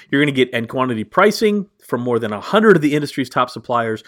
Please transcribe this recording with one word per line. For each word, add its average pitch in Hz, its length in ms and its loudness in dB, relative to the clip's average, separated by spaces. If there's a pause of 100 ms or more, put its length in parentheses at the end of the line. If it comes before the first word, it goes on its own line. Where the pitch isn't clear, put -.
(100)
You're 139 120 2
gonna 147 80 2
get 131 220 0
end 117 160 -4
quantity 127 360 -4
pricing 208 600 0 (140)
from 123 220 -6
more 120 180 -2
than 110 140 -6
a 101 60 -8
hundred 202 360 6
of 151 60 0
the 147 120 0
industry's 143 360 -4
top 127 200 -2
suppliers, 113 580 -4